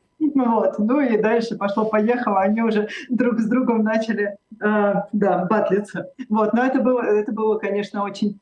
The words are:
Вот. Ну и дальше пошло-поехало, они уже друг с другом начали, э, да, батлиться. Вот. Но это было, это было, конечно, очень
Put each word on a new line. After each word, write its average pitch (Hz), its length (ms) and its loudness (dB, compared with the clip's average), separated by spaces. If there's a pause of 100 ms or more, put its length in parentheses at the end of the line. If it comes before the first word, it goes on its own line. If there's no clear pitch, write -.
(200)
Вот. 233 600 0
Ну 240 200 2
и 233 180 2
дальше 226 380 0
пошло-поехало, 214 840 0
они 208 220 2
уже 208 260 0 (200)
друг 240 320 2
с 214 80 0
другом 226 360 2
начали, 208 520 -2 (240)
э, 208 340 2 (180)
да, 185 380 2
батлиться. 202 600 -2 (180)
Вот. 214 260 0
Но 240 100 2
это 262 160 0
было, 240 220 2
это 208 300 0
было, 214 260 0
конечно, 202 460 -4
очень 202 380 -4